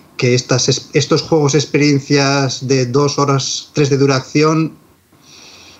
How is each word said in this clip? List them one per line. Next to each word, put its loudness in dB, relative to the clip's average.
que 2
estas 0
es-, -4
estos 0
juegos, 0
experiencias 0
de 0
dos 0
horas, -2
tres 0
de 2
duración, 0